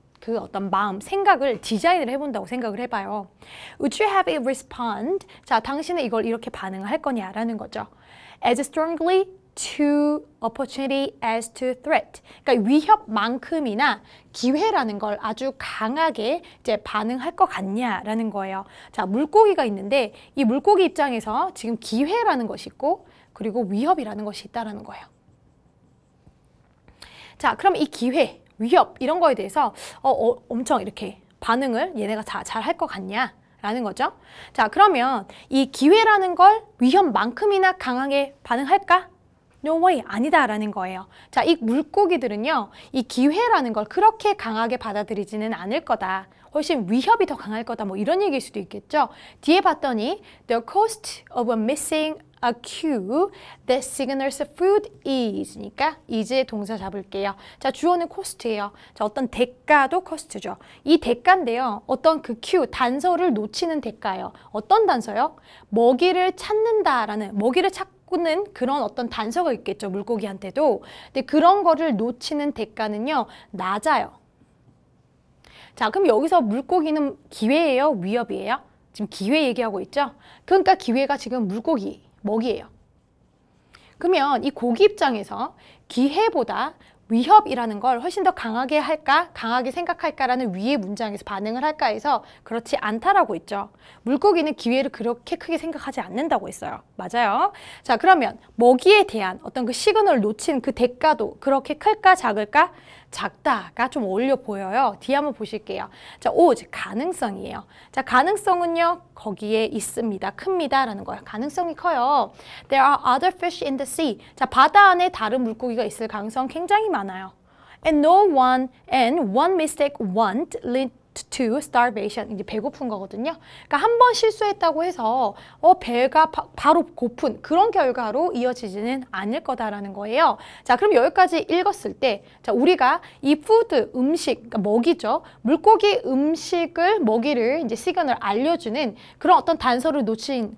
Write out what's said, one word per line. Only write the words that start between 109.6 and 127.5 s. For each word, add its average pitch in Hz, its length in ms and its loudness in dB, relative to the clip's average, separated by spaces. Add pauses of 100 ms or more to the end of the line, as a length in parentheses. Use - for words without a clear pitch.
있습니다. 208 640 -4
큽니다라는 269 760 -2
거예요. - 180 -10
가능성이 302 520 -6
커요. 269 560 0 (360)
There 269 160 2
are 285 220 4
other 269 280 2
fish 349 300 -6
in 277 140 -4
the 269 100 -6
sea. 269 320 -2 (160)
자, 254 120 -2
바다 311 400 8
안에 359 220 4
다른 247 340 -2
물고기가 226 400 -4
있을 214 240 -6
가능성 220 400 -6
굉장히 403 420 0
많아요. 190 420 -4 (540)
And 302 200 4
no 381 200 8 (100)
one, 254 340 4 (220)
and 262 460 2
one 339 160 4
mistake 302 460 0
won't 208 680 -2
lead 254 260 -2 (380)
to 240 280 -2
starvation. 226 760 -2
이제 196 120 -8
배고픈 247 440 -6
거거든요. 214 480 -6 (320)
그러니까 294 100 0
한 453 220 2
번 494 140 8
실수했다고 403 720 2
해서, 247 520 0 (260)
어, 247 180 6
배가 247 520 2
바-, - 240 -8
바로 311 280 4 (120)
고픈 240 460 -4
그런 370 280 2